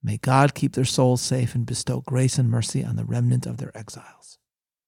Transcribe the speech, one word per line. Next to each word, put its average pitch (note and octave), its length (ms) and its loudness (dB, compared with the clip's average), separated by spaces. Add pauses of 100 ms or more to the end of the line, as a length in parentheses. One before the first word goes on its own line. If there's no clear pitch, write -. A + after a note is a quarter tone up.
May G#2+ 140 -2
God C3+ 380 4
keep - 180 -2
their C3 120 2
souls B2+ 360 2
safe B2+ 340 -2
and A#2+ 100 0
bestow B2 360 -4
grace B2+ 380 0
and A#2+ 120 4
mercy A#2 340 0
on A2+ 120 -4
the A2 80 -2
remnant A#2+ 420 0
of A#2+ 120 -8
their - 200 -10
exiles." - 600 -20 (500)